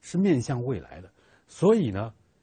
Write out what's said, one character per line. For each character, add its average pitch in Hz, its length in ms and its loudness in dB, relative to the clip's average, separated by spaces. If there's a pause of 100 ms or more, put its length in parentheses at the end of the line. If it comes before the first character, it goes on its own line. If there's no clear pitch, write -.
是 - 160 -8
面 180 240 4
向 120 220 -4
未 120 160 -4
来 - 220 -18
的。 92 100 -20 (360)
所 208 280 2
以 147 160 0
呢， 107 220 -6 (300)